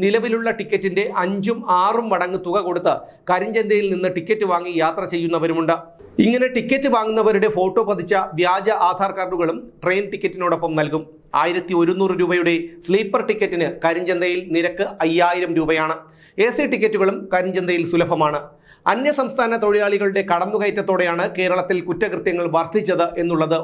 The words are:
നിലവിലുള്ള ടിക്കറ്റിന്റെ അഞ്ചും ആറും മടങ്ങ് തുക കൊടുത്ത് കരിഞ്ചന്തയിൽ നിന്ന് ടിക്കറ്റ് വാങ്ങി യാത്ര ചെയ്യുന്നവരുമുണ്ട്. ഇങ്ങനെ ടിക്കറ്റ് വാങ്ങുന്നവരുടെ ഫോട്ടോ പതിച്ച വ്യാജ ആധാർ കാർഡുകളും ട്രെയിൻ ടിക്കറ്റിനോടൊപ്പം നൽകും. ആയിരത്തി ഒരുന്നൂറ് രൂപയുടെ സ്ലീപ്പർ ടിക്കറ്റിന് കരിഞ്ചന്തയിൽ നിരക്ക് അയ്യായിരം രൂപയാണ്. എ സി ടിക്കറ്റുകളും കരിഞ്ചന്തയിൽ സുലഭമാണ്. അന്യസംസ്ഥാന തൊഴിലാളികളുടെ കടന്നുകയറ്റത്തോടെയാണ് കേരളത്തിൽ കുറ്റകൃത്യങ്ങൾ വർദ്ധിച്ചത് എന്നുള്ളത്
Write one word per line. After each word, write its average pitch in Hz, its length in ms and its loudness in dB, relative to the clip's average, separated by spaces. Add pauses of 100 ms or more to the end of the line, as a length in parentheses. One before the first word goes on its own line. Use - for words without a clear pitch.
നിലവിലുള്ള 226 460 0 (100)
ടിക്കറ്റിന്റെ 190 460 -2 (180)
അഞ്ചും 196 360 -2 (200)
ആറും 220 340 2
മടങ്ങ് 180 320 -2
തുക 180 220 0
കൊടുത്ത് 175 260 0 (380)
കരിഞ്ചന്തയിൽ 208 640 0
നിന്ന് 185 240 0
ടിക്കറ്റ് 190 340 -2
വാങ്ങി 175 220 -2 (100)
യാത്ര 165 300 0
ചെയ്യുന്നവരുമുണ്ട്. 165 640 0 (500)
ഇങ്ങനെ 247 320 2
ടിക്കറ്റ് 262 380 0
വാങ്ങുന്നവരുടെ 220 600 2
ഫോട്ടോ 185 320 2
പതിച്ച 180 260 -2 (240)
വ്യാജ 185 300 2 (200)
ആധാർ 190 280 0
കാർഡുകളും 175 420 -2 (260)
ട്രെയിൻ 190 280 0
ടിക്കറ്റിനോടൊപ്പം 175 680 -2
നൽകും. 151 220 -2 (400)
ആയിരത്തി 175 380 -2
ഒരുന്നൂറ് 180 400 2
രൂപയുടെ 175 340 2 (300)
സ്ലീപ്പർ 208 460 0
ടിക്കറ്റിന് 175 400 0 (160)
കരിഞ്ചന്തയിൽ 175 560 0 (140)
നിരക്ക് 175 300 -2 (200)
അയ്യായിരം 175 520 2
രൂപയാണ്. 160 380 0 (480)
എ 233 120 4
സി 294 80 0 (100)
ടിക്കറ്റുകളും 196 440 0 (160)
കരിഞ്ചന്തയിൽ 180 560 0
സുലഭമാണ്. 160 500 0 (520)
അന്യസംസ്ഥാന 254 600 0 (100)
തൊഴിലാളികളുടെ 202 640 2
കടന്നുകയറ്റത്തോടെയാണ് 190 960 0 (120)
കേരളത്തിൽ 185 500 0
കുറ്റകൃത്യങ്ങൾ 175 600 -2 (100)
വർദ്ധിച്ചത് 165 480 0 (180)
എന്നുള്ളത് 160 420 2